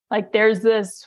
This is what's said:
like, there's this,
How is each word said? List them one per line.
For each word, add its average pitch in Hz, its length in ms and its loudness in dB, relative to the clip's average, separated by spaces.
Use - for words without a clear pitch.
like, 208 220 -4
there's 214 280 2
this, 220 460 -2